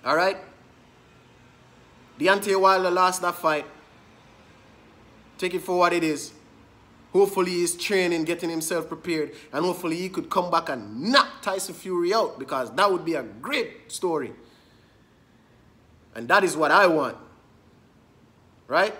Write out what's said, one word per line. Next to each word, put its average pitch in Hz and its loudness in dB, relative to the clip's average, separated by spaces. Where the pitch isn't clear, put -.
All 135 2
right? 190 0
Deontay 196 2
Wilder 190 4
lost 180 2
that 175 -2
fight. 151 -2
Take 185 -4
it 180 -4
for 180 -2
what 175 6
it 170 0
is. 156 -4
Hopefully 190 4
he's 175 0
training, 175 0
getting 170 -4
himself 165 -4
prepared, 156 -4
and 147 -2
hopefully 175 -2
he 185 -6
could 180 -6
come 180 0
back 165 0
and 113 -8
knock 254 0
Tyson 190 -6
Fury 175 -2
out, 214 0
because 127 -6
that 196 4
would 165 -2
be 165 -2
a 139 -2
great 131 -8
story. 147 -4
And 117 -12
that 196 4
is 151 -2
what 151 2
I 190 6
want. 147 2
Right? 190 2